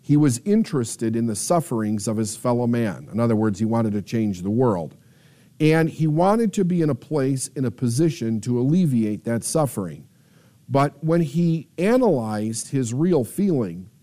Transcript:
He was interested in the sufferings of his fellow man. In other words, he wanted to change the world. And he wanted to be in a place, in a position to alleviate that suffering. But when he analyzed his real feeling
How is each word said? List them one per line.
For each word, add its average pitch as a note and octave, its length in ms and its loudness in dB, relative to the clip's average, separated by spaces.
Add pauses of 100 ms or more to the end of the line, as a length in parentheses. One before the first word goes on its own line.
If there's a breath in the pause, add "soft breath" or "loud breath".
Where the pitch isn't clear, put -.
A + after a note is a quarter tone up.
He D3 160 2
was D3 300 4
interested B2+ 680 0
in A#2 100 0
the A2 100 -4
sufferings A2 720 -2
of A2 80 -2
his A2 180 -2
fellow B2 320 -2
man. A2+ 460 -2
In G#2+ 80 -2
other A#2 160 2
words, G#2+ 220 0
he A2 80 0
wanted A2+ 260 0
to G2+ 80 -2
change G#2 400 -4
the F#2 100 -4
world. G#2 460 0 (640 soft breath)
And D#3 300 4
he D#3 160 -2
wanted F#3+ 480 2
to G3+ 100 0
be F3 160 0
in D#3 80 2
a C#3+ 60 0
place, C3+ 540 -2
in C3+ 160 -6
a A#2+ 60 0
position A#2 720 0
to B2 160 -2
alleviate B2+ 680 2
that A#2 200 -2
suffering. G#2 640 -4 (600 soft breath)
But C#3 360 0
when E3 160 2
he D#3+ 560 0
analyzed B2+ 920 0
his B2+ 260 -2
real D3+ 300 2
feeling G#2+ 680 -2 (120)